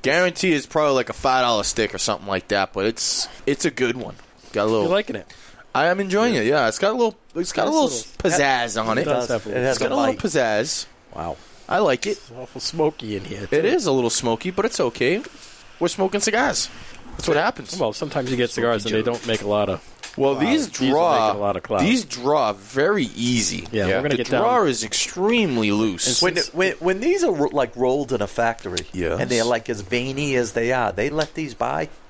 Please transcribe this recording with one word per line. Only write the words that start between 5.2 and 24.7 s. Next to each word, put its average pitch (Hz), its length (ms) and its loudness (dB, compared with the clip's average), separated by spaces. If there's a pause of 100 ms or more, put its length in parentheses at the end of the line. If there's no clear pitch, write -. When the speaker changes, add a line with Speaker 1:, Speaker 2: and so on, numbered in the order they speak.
Speaker 1:
I 139 140 2
am 185 120 2
enjoying 202 340 2
Speaker 2:
Yeah. 131 80 2
Speaker 1:
it, 107 60 2
yeah. 135 200 4
It's - 120 -2
got 196 120 2
a 247 60 -2
little, 226 180 0 (200)
it's 175 180 -4
got 214 100 0
a 269 80 0
Speaker 2:
Nice - 20 0
Speaker 1:
little 302 160 4
Speaker 2:
little 147 560 0
Speaker 1:
pizzazz 120 400 0
on 113 120 2
Speaker 2:
It 143 40 2
Speaker 1:
it. 165 40 0
Speaker 2:
does 127 240 0
have 113 180 -2
a - 40 -8
Speaker 3:
It - 40 -4
has 127 200 2
Speaker 1:
It's - 40 -4
got 226 120 0
Speaker 3:
a 262 40 0
Speaker 1:
a - 0 -
little 277 180 2
Speaker 3:
bite. - 100 -6
Speaker 1:
pizzazz. 131 640 0 (300)
Speaker 2:
Wow. 80 220 -8 (320)
Speaker 1:
I 180 100 2
like 151 280 2
it. 214 100 -2
Speaker 2:
It's - 200 -20
awful 127 220 -12
smoky 151 560 -2
in 95 100 -6
here, 101 240 -10
Speaker 1:
It 151 120 2
Speaker 2:
too. 190 60 0
Speaker 1:
is 285 180 2
a 151 60 2
little 123 180 4
smoky, 117 420 -2
but 196 140 0
it's - 140 -2
okay. 147 420 0 (580)
We're 175 80 2
smoking 196 320 0
cigars. 214 500 0 (420)
That's - 160 -6
what 151 100 4
happens. 170 400 -2
Speaker 2:
Well, 117 160 0
sometimes 131 380 -4
you 123 60 0
get 120 120 2
Speaker 1:
Smoky - 120 -4 (180)
Speaker 2:
cigars 101 60 -6
and 110 100 -2
they 110 80 2
Speaker 1:
joke. 120 180 0
Speaker 2:
don't 117 60 -8
make 113 160 0
a 101 40 -4
lot 104 220 2
of 90 120 -4 (360)
Speaker 1:
Well, 135 180 4
Speaker 2:
Wow, 131 60 -6
Speaker 1:
these 269 260 2
Speaker 2:
these - 0 -
are - 160 -4
making 135 100 4
Speaker 1:
draw, 143 380 4
Speaker 2:
a - 20 0
lot 101 220 0
of 90 80 -6
clout. 104 180 0
Speaker 1:
these 220 220 4
draw 127 500 0
very 135 520 0 (100)
easy. 113 560 0
Speaker 2:
Yeah, 101 160 0
Speaker 4:
Yeah. 95 80 2
Speaker 2:
we're 92 80 0
gonna 147 60 0
Speaker 1:
The 131 80 2
Speaker 2:
get 117 120 -2
down. 123 120 2
Speaker 1:
draw 233 240 4
is 120 180 0